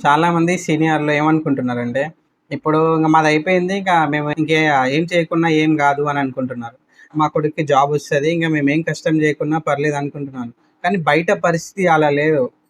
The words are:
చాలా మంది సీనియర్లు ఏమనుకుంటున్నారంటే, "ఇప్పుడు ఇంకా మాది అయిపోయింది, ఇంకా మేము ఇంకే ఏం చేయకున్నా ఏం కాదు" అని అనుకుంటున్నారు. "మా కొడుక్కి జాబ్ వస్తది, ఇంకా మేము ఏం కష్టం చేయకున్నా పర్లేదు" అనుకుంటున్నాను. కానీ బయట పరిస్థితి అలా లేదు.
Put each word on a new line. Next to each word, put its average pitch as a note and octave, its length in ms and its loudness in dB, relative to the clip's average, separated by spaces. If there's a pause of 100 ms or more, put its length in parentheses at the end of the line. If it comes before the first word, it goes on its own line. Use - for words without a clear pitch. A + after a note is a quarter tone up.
చాలా D#3 260 4
మంది E3+ 260 0
సీనియర్లు D#3 540 0
ఏమనుకుంటున్నారంటే, C#3 1000 -2 (380)
"ఇప్పుడు D#3 440 0
ఇంకా D#3+ 140 2
మాది D#3 180 4
అయిపోయింది, F3+ 500 0
ఇంకా F3+ 280 0
మేము D3 260 -4
ఇంకే D#3 380 0 (180)
ఏం D#3 260 -2
చేయకున్నా E3 360 0
ఏం D#3 260 2
కాదు" C#3+ 260 2
అని D3 180 -2
అనుకుంటున్నారు. B2+ 560 -6 (420)
"మా D3+ 100 2
కొడుక్కి D#3 360 -4
జాబ్ C#3+ 280 2
వస్తది, D3+ 400 -2
ఇంకా E3 160 -2
మేము D3+ 220 0
ఏం D#3 120 0
కష్టం D#3+ 400 -2
చేయకున్నా D3+ 360 -2
పర్లేదు" D3 380 -2
అనుకుంటున్నాను. C3+ 560 -8 (320)
కానీ G3 140 -2
బయట D#3+ 340 0
పరిస్థితి F3 560 -2
అలా D#3 220 4
లేదు. C#3+ 400 0 (200)